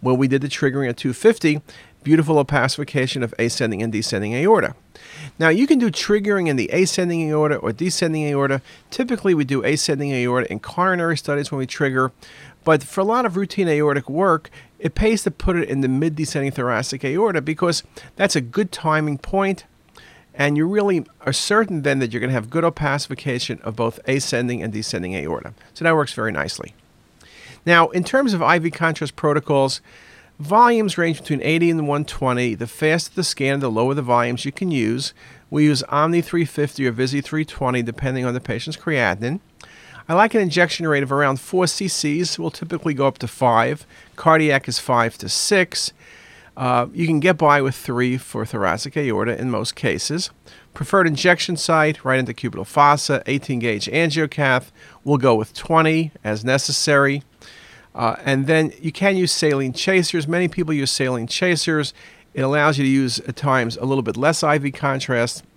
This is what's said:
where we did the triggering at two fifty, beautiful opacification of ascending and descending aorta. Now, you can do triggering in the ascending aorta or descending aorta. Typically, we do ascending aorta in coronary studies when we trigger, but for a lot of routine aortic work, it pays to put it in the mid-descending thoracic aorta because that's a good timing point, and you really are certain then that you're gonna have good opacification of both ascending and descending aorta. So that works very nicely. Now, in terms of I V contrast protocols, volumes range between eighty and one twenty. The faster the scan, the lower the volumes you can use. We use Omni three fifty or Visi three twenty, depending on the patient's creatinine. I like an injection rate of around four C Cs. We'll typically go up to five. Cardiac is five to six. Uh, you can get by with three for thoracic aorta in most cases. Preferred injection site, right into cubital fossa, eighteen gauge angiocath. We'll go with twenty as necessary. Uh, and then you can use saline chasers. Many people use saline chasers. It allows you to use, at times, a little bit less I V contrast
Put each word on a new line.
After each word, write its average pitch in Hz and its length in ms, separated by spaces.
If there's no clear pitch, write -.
where 127 140
we 135 120
did 131 160
the 147 60
triggering 135 400
at 120 80
two 127 160
fifty, 156 480
beautiful 151 420
opacification 131 800
of 113 160
ascending 113 420
and 113 120
descending 107 420
aorta. 185 400
Now, 160 120
you 233 180
can 302 100
do 233 100
triggering 202 600
in 143 80
the 117 160
ascending 175 580
aorta 151 280
or 110 140
descending 160 520
aorta. 139 360
Typically, 240 440
we 147 100
do 131 200
ascending 143 460
aorta 123 400
in 104 80
coronary 175 580
studies 143 360
when 139 80
we 131 60
trigger, 131 440
but 156 180
for - 200
a - 20
lot 233 200
of 180 120
routine 190 320
aortic 147 420
work, 160 400
it 160 160
pays 220 280
to - 80
put - 260
it 165 140
in 135 100
the 135 80
mid-descending 147 640
thoracic 127 540
aorta 170 360
because 160 420
that's 190 200
a 151 60
good 180 280
timing 156 460
point, 196 480
and 143 240
you 156 80
really 202 400
are - 100
certain 202 500
then 135 180
that 117 120
you're 120 80
gonna 131 140
have 113 160
good 165 140
opacification 143 1000
of 110 140
both 117 300
ascending 123 560
and 104 120
descending 95 400
aorta. 78 400
So - 140
that 165 80
works 147 180
very 110 200
nicely. - 420
Now, 170 240
in 175 160
terms 254 300
of 170 80
I 151 160
V 165 120
contrast 160 460
protocols, 139 640
volumes 214 600
range 165 200
between 143 220
eighty 165 300
and 160 180
one 147 160
twenty. 123 500
The 113 120
faster 160 480
the 180 100
scan, 139 360
the 135 100
lower 120 240
the 143 80
volumes 120 420
you 139 80
can 185 180
use. 123 440
We 151 160
use 147 200
Omni 160 360
three 170 240
fifty 143 420
or 123 60
Visi 131 300
three 156 240
twenty, 127 360
depending 127 440
on 120 80
the 123 60
patient's 117 360
creatinine. 123 640
I 160 60
like 208 220
an 220 80
injection 170 440
rate 143 160
of 131 80
around 139 300
four 185 260
C 190 220
Cs. 156 500
We'll 165 120
typically 165 420
go 135 140
up 135 120
to 123 100
five. 123 580
Cardiac 156 520
is 127 100
five 117 400
to - 120
six. - 640
Uh, 123 340
you 165 140
can 160 140
get 170 180
by 143 240
with 135 120
three 127 440
for 113 260
thoracic 104 540
aorta 113 420
in 127 100
most 117 240
cases. 139 560
Preferred 185 320
injection 170 500
site, 156 480
right 131 140
into 123 160
cubital - 320
fossa, 143 580
eighteen 135 360
gauge 113 260
angiocath. 143 840
We'll 147 120
go 127 200
with 110 180
twenty 160 560
as 107 220
necessary. 139 760
Uh, 113 300
and 135 220
then 160 340
you 160 120
can 196 240
use 180 160
saline 139 400
chasers. 170 560
Many 170 200
people 165 260
use 139 160
saline 127 380
chasers. 160 680
It 139 80
allows 147 340
you 143 80
to 135 60
use, 135 300
at - 160
times, 131 400
a - 80
little 135 180
bit 107 160
less 156 240
I 151 160
V 139 120
contrast 131 760